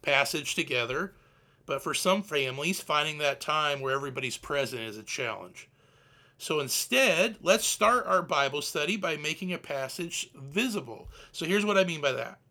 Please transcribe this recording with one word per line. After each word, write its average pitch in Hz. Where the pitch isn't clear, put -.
passage 143
together, 139
but 139
for 156
some 190
families, 143
finding 151
that 139
time 151
where 135
everybody's 135
present 131
is 107
a 107
challenge. 98
So -
instead, 202
let's 208
start 226
our 185
Bible 143
study 160
by 175
making 156
a 170
passage 143
visible. 143
So -
here's 202
what 202
I 190
mean 160
by 139
that. 117